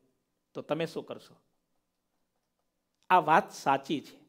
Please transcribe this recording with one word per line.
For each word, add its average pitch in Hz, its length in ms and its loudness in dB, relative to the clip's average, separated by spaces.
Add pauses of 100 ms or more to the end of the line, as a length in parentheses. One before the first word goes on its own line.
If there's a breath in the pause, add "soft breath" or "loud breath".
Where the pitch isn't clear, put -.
(540)
તો 143 80 -12
તમે 156 240 -4
શું 156 200 -12
કરશો? - 300 -18 (1700)
આ 185 100 8
વાત 160 320 4
સાચી 139 500 -4
છે. - 280 -20